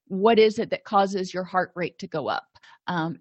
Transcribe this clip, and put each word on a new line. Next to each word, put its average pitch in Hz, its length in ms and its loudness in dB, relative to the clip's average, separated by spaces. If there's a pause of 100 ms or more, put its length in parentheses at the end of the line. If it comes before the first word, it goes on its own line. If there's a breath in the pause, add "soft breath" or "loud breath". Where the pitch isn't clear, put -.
"What 208 320 4
is 220 180 4
it 220 140 -6
that - 140 -6
causes 196 500 -2
your 185 80 -6
heart 180 320 -2
rate - 240 -6
to 190 80 -14
go 131 220 -6
up?" - 280 -6 (300 soft breath)
Um, 170 340 -4